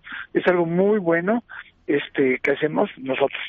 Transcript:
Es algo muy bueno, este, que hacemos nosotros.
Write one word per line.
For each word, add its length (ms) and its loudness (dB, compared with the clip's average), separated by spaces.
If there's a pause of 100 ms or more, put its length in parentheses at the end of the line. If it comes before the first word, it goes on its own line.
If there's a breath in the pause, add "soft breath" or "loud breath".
(320 loud breath)
Es 140 0
algo 180 4
muy 340 2
bueno, 440 0 (440 loud breath)
este, 540 0
que 120 0
hacemos 440 0
nosotros. 520 -2